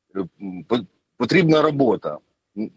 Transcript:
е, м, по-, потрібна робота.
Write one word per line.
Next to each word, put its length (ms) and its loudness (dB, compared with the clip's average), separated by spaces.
е, 80 -4
м, 260 -12
по-, 180 -2
потрібна 460 4
робота. 560 0